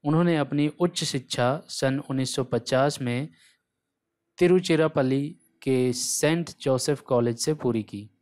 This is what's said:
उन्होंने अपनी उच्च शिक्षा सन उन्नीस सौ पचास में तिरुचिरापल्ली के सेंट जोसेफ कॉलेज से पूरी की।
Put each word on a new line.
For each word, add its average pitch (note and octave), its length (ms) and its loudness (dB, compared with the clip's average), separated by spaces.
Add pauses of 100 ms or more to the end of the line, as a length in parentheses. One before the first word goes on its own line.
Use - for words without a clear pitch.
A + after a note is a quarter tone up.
उन्होंने E3 320 2
अपनी D3 340 0 (100)
उच्च F3 240 0
शिक्षा C3 640 -2
सन C3+ 420 -2
उन्नीस C3 240 -2
सौ C3 100 -2
पचास C3 560 0
में B2+ 280 -4 (1080)
तिरुचिरापल्ली D#3 960 2 (260)
के B2+ 300 2
सेंट D#3 580 -2 (100)
जोसेफ C3+ 400 -2
कॉलेज A#2+ 380 0
से D#3 160 -2
पूरी A2+ 280 -2
की। G#2 280 -14 (120)